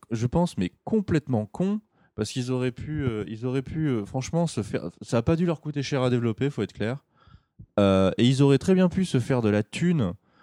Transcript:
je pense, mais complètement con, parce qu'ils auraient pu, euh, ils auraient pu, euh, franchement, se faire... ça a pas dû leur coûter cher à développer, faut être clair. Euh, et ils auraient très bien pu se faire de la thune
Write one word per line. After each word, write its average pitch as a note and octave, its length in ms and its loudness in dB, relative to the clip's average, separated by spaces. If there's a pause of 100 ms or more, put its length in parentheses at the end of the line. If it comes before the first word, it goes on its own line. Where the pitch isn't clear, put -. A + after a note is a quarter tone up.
(100)
je A2+ 160 -2
pense, E3+ 320 0
mais F#2 140 -2 (120)
complètement C#3+ 640 0
con, G3+ 340 -2 (340)
parce G#2 160 -4
qu'ils B2+ 200 -4
auraient B2+ 220 -2
pu, D3+ 320 -8
euh, G#2+ 240 -2
ils A2 180 -8
auraient C3 160 -2
pu, D#3 240 -4
euh, A#2 180 0
franchement, E3 420 -4
se A#2 160 -4
faire... F#2 280 -6 (120)
ça - 160 0
a B2+ 40 0
pas E3 140 2
dû F3 100 0
leur E3+ 140 -2
coûter D3 220 -6
cher C3 200 -2
à B2+ 80 2
développer, A#2+ 400 0
faut A#2+ 120 -4
être F#2+ 100 -6
clair. A2+ 320 -6 (720)
Euh, F#2+ 400 6
et A#2 80 6
ils C3 160 4
auraient C#3 160 6
très F#3+ 160 2
bien F#3 140 4
pu F#3+ 160 0
se C3+ 160 0
faire B2 200 0
de A2 80 2
la G#2 140 4
thune D#3+ 520 0 (280)